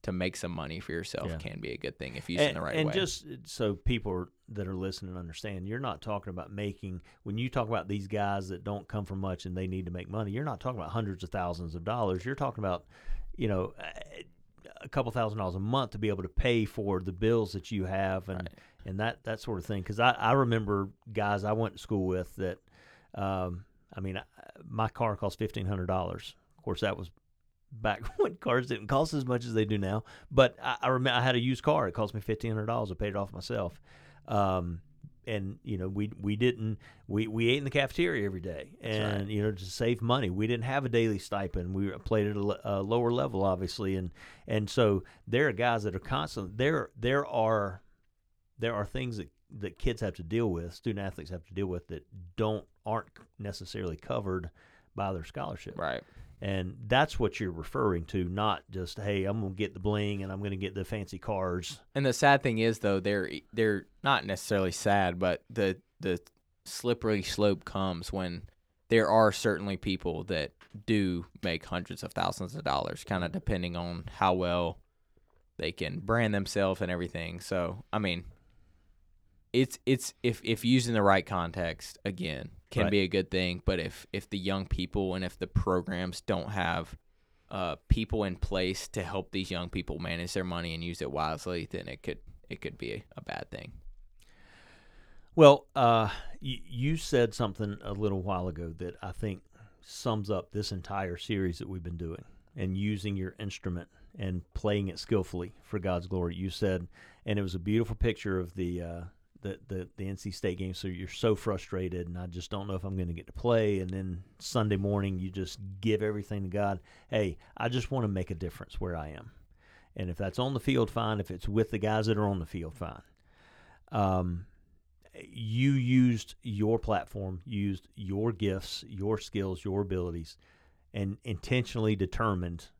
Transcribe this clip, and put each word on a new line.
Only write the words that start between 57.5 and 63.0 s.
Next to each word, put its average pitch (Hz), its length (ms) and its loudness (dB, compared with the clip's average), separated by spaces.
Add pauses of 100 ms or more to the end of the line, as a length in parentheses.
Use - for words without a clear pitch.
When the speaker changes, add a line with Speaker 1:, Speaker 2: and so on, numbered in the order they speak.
Speaker 2:
referring 85 560 0
to, 95 160 0
not 95 480 0
just, 92 300 -6
"Hey, 101 240 2
I'm 104 160 0
gonna 95 140 -4
get 98 200 -2
the 90 60 -10
bling 104 420 0
and 95 80 -6
I'm 95 100 -6
gonna 101 140 -2
get 95 180 -4
the 98 120 -4
fancy 101 340 -6
cars." 92 640 -2 (160)
Speaker 1:
And 139 100 2
the 127 60 4
sad 143 320 6
thing 113 140 2
is, 113 200 4
though, 98 220 2